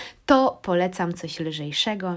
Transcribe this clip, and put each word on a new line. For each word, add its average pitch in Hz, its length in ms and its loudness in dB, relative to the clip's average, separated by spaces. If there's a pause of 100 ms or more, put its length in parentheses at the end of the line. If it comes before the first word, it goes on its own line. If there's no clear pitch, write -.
(260)
to 262 360 4
polecam 180 520 0
coś - 260 -8
lżejszego, 165 760 -4